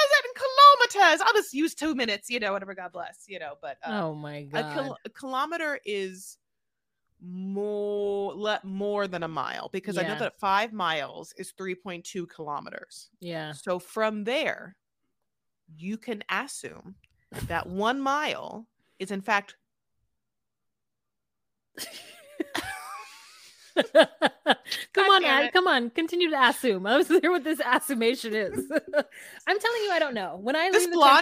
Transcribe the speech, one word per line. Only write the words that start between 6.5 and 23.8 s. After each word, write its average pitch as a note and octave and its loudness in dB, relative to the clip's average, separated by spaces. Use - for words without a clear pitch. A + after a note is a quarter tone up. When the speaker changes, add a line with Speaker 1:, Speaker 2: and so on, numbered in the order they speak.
Speaker 1:
more, G3+ -4
le-, G#3 -2
more G3+ -2
than F3+ -6
a E3 -4
mile, D3+ -6
because F#3 -6
I F#3 -2
know G3+ -4
Speaker 2:
Yeah. - -8
Speaker 1:
that - -8
five G#3 0
miles E3 -4
is F#3+ -14
three F#3+ -8
point F3+ -12
two F3 -10
kilometers. - -12
Speaker 2:
Yeah. D#3+ -10
Speaker 1:
So F3+ -4
from A3 -4
there, A#3 -4
you F#3+ -8
can G#3+ -10
assume G3 -8
that E3+ -4
one G#3+ -2
mile C4+ -4
is, F#3+ -8
in G3 -4
fact, G3+ -2
Speaker 2:
<laughs> - -10
Come D4+ 2